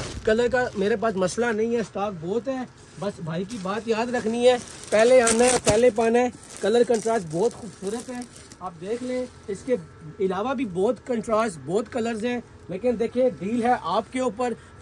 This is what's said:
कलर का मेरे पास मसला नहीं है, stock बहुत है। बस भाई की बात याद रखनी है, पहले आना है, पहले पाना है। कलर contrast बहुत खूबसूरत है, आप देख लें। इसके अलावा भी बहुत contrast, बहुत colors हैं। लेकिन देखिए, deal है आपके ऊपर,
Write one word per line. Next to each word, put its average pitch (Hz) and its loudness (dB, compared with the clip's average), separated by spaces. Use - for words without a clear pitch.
कलर 226 4
का 247 0
मेरे 208 2
पास 214 -2
मसला 220 0
नहीं 226 0
है, 233 -2
stock 202 -6
बहुत 185 -6
है। 262 -6
बस 196 -6
भाई 165 -6
की 220 -10
बात 202 -4
याद 233 -2
रखनी 240 0
है, 247 6
पहले 240 8
आना 226 6
है, 247 6
पहले 226 4
पाना 226 2
है। 247 2
कलर 226 4
contrast 220 0
बहुत 170 0
खूबसूरत 220 -10
है, 247 -10
आप 180 -12
देख 208 -8
लें। 254 -4
इसके 208 -4
अलावा 202 -2
भी 254 -4
बहुत 196 0
contrast, 220 -2
बहुत 170 -2
colors 226 -4
हैं। 247 -4
लेकिन 214 -2
देखिए, 240 0
deal 202 -4
है 240 2
आपके 214 -2
ऊपर, 247 -2